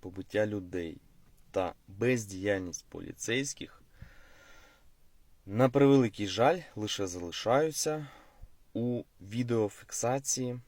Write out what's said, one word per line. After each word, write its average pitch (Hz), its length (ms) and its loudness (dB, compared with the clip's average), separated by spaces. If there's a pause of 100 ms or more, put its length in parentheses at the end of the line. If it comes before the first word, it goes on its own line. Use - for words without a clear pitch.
побиття 95 460 -2
людей 92 540 -6 (500)
та 92 240 -2 (140)
бездіяльність 98 1000 -2
поліцейських, - 920 -6 (1600)
на 113 220 4
превеликий 131 580 6
жаль, 120 340 2 (160)
лише 107 300 -4
залишаються 139 1000 -2 (640)
у - 300 -2 (180)
відеофіксації 120 1500 -2